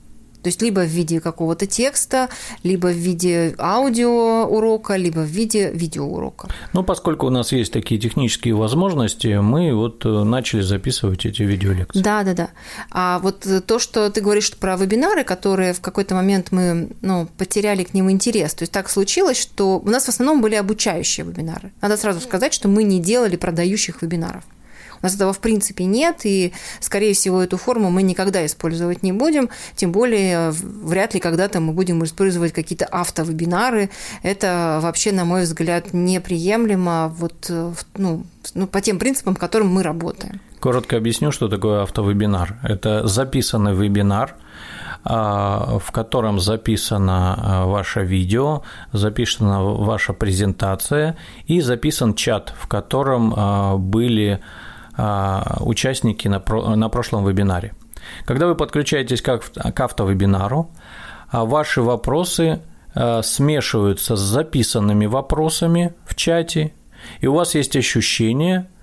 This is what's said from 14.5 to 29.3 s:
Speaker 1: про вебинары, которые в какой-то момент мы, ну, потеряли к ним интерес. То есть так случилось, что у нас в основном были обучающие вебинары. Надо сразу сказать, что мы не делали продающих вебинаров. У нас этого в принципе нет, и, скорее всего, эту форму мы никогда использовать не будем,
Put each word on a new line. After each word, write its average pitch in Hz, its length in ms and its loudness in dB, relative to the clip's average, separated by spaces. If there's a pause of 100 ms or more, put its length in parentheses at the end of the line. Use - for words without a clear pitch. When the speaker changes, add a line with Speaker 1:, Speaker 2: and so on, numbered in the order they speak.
Speaker 1:
про 190 240 -2
вебинары, 254 480 2
которые 185 500 0
в - 60 -8
какой-то 196 340 -2
момент 185 380 2
мы, 175 380 0 (120)
ну, 180 340 -2
потеряли 196 480 0
к - 80 -8
ним 190 180 4
интерес. 196 440 2
То - 80 -8
есть 170 100 -4
так 196 160 -2
случилось, 302 500 2
что 190 400 0
у 202 120 0
нас 254 160 2
в - 20 -2
основном 269 320 2
были 214 140 2
обучающие 196 720 -2
вебинары. 170 460 -8 (100)
Надо 208 160 0
сразу 202 220 -2
сказать, 208 340 -2
что - 140 0
мы 208 140 4
не 196 160 4
делали 202 380 2
продающих 175 640 -2
вебинаров. 170 440 -4 (580)
У 180 40 -2
нас 185 80 0
этого 196 180 2
в 190 60 -6
принципе 208 460 0
нет, 277 400 2
и, 190 280 2 (280)
скорее 196 340 0
всего, 185 280 2
эту 185 140 0
форму 220 340 0
мы 185 120 4
никогда 190 420 2
использовать 170 580 -2
не 185 100 0
будем, 269 360 2 (260)